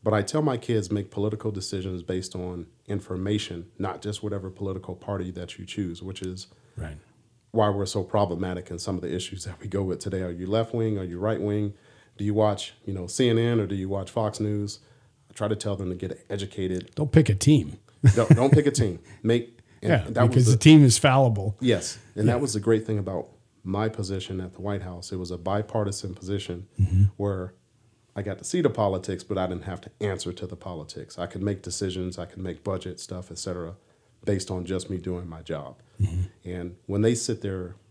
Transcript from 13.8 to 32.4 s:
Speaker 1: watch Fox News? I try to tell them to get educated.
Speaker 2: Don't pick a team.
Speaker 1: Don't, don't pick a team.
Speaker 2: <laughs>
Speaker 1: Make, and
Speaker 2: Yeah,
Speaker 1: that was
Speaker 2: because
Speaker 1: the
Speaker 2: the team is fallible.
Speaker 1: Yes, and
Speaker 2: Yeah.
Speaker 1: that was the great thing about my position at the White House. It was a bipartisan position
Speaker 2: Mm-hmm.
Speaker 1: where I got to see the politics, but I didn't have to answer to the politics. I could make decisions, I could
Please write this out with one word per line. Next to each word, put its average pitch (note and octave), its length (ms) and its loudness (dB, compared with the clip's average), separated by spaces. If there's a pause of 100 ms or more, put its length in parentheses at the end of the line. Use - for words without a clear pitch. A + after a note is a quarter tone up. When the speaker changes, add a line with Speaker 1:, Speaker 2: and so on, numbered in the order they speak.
Speaker 1:
watch G2 200 -6
Fox G#2+ 300 -2
News? G#2 400 -4 (500)
I - 40 -20
try G#2 140 -4
to G#2+ 80 0
tell G#2 200 -4
them F#2 140 -6
to F#2 60 -4
get F#2 340 -10
educated. F#2+ 680 -6
Speaker 2:
Don't D3 160 -4
pick D#3 180 6
a G2+ 60 6
team. C#3 420 4 (380)
Speaker 1:
Don't, A#2 200 4
don't C3+ 160 6
pick D3 140 8
a C#3+ 60 4
team. G2+ 280 0 (120)
Speaker 2:
<laughs> - 120 -20
Speaker 1:
Make, A#2+ 360 0 (240)
and - 80 0
Speaker 2:
Yeah, D3 60 6 (120)
Speaker 1:
that A#2+ 140 2
was A2+ 60 6
Speaker 2:
because B2 180 6
Speaker 1:
the A2 60 6
Speaker 2:
the A#2+ 40 6
team D#3 260 12
is B2 140 8
fallible. A#2+ 640 4
Speaker 1:
Yes, A2+ 380 0 (160)
and G#2+ 100 0
Speaker 2:
Yeah. A#2+ 80 6
Speaker 1:
that B2 80 0
was C3 120 -2
the G#2+ 60 0
great A2 280 2
thing G#2+ 100 -2
about F#2+ 320 -6 (340)
my G2+ 240 -2
position F#2+ 540 -6
at F#2 120 -12
the - 80 -16
White G2 200 -4
House. F2+ 300 -12
It F#2+ 60 -8
was F2+ 120 -8
a F2 80 -8
bipartisan G2 800 -4
position F#2 520 -8 (140)
Speaker 2:
Mm-hmm. F#2+ 220 4 (140)
Speaker 1:
where F#2+ 360 -4 (600)
I G2+ 100 -6
got G2 160 -6
to - 40 -18
see - 180 -2
the D3+ 80 4
politics, F#2+ 540 -2
but G2 140 -6
I F#2 100 -2
didn't F2+ 160 -6
have F2+ 180 -10
to - 100 -20 (100)
answer F#2 320 -4
to - 120 -12
the F2 120 -12
politics. D2+ 600 -14
I F2 100 -8
could - 140 -8
make G2 200 -2
decisions, F#2 580 -6
I E2+ 60 -8
could - 180 -18